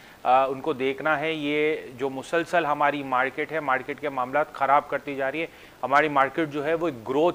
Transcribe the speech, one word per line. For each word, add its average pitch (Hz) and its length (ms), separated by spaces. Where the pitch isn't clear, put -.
अ, 131 240
उनको 135 240
देखना 135 420
है। 160 200
ये 151 600
जो 135 140
मुसलसल 165 560
हमारी 147 380
market 135 480
है, 160 80
market 135 400
के 147 100
मामला 135 340
ख़राब 139 480
करती 143 240
जा 135 140
रही 151 120
है। 160 80
हमारी 143 260
market 143 400
जो 143 140
है 160 120
वो 165 160
ग्रोथ 131 440